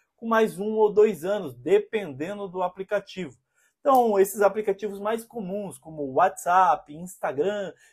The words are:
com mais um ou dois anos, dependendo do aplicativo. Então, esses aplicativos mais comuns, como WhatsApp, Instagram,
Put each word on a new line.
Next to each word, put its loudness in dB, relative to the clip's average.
com -12
mais 2
um -4
ou 4
dois 4
anos, -4
dependendo -2
do -8
aplicativo. -6
Então, 4
esses 2
aplicativos 0
mais -4
comuns, -8
como -10
WhatsApp, 2
Instagram, -6